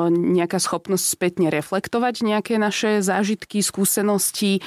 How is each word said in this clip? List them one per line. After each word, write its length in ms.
nejaká 500
schopnosť 480
spätne 420
reflektovať 760
nejaké 340
naše 420
zážitky, 640
skúsenosti, 1040